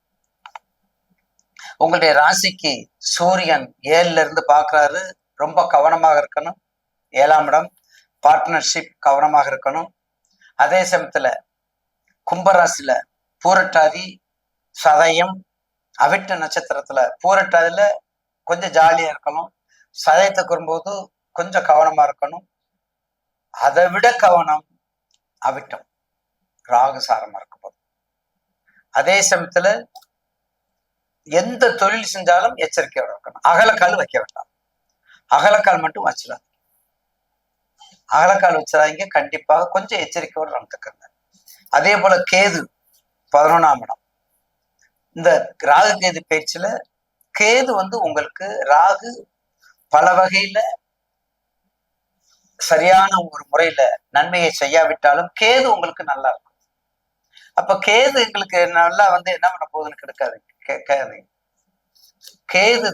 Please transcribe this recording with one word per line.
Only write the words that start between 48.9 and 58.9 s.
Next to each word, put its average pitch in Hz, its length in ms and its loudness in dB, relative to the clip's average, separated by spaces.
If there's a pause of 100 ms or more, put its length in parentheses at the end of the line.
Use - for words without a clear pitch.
பல 160 120 6 (120)
வகையில 190 400 -2 (2000)
சரியான 185 520 2 (200)
ஒரு - 200 -18
முறையில 151 300 0 (340)
நன்மையை 170 440 0
செய்யாவிட்டாலும் 156 800 0
கேது 254 340 2
உங்களுக்கு 170 380 -6
நல்லா 135 200 -4
இருக்கும். - 260 -14 (1040)
அப்ப 190 180 -2 (100)
கேது 262 300 2 (100)
எங்களுக்கு 196 320 -6 (180)
நல்லா 175 280 2 (100)